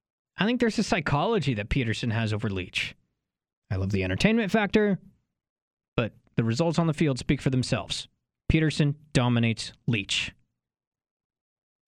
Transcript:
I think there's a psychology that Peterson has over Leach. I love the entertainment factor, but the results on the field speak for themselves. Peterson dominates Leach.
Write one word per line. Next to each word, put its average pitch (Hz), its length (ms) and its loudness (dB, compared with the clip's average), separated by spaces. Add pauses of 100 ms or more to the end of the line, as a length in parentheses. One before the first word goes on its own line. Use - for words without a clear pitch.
(360)
I 175 80 0
think 240 160 0
there's 233 180 0
a 220 40 0
psychology 160 720 0
that 104 140 -6
Peterson 117 420 -2
has 110 220 -2
over 107 180 -2
Leach. - 440 -6 (760)
I 101 60 -2
love 95 160 -2
the 95 120 0
entertainment 202 460 0
factor, 208 480 2 (1000)
but 113 160 -2 (240)
the 123 80 0
results 147 340 0
on 165 80 2
the 160 60 0
field 143 260 0
speak - 220 -2
for - 100 0
themselves. - 580 -2 (400)
Peterson 151 480 2 (160)
dominates 117 600 2 (140)
Leach. - 460 -2 (1600)